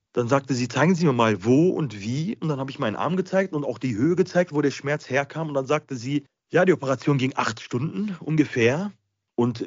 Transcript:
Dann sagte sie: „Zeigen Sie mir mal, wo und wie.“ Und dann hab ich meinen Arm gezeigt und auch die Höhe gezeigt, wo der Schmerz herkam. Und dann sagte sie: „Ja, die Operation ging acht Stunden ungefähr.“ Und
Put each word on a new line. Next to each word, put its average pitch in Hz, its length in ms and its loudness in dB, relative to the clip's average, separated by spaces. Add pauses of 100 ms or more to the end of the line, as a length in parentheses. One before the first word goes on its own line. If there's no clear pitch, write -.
(120)
Dann 120 160 0
sagte 139 260 2
sie: 123 140 -2
„Zeigen 156 260 4
Sie 170 120 2
mir 139 60 4
mal, 113 320 2
wo 139 260 6
und 107 300 -4
wie.“ 139 400 -4
Und 160 80 -4
dann 139 120 -2
hab 135 100 -8
ich - 80 -12
meinen 113 180 -2
Arm 156 200 -2
gezeigt 190 380 -2
und 147 100 -2
auch 113 140 -6
die 120 180 -2
Höhe 156 200 2
gezeigt, 175 360 0
wo 147 100 0
der 143 80 4
Schmerz 143 380 -6
herkam. 143 400 -2
Und 143 60 -6
dann 135 120 -2
sagte 143 300 -2
sie: 139 280 -4 (260)
„Ja, 165 140 4
die 175 80 4
Operation 135 460 0
ging 131 180 0
acht 117 240 -4
Stunden 185 600 -4
ungefähr.“ 147 720 0 (420)
Und 120 320 0